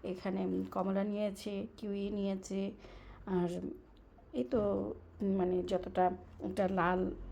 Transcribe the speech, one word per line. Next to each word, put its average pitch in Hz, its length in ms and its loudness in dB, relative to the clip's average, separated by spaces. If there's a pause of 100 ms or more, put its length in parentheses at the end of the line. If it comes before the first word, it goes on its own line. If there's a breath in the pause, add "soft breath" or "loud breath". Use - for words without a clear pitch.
এখানে 185 640 0
কমলা 196 340 2
নিয়েছি, 208 720 -2
কিউই 202 340 -2
নিয়েছি, 196 640 0 (520 loud breath)
আর 180 340 2 (720)
এই 247 120 0
তো, 202 500 2 (280)
মানে, 185 400 4
যতটা, 185 480 2 (300)
একটা 185 280 0
লাল 185 420 4 (220)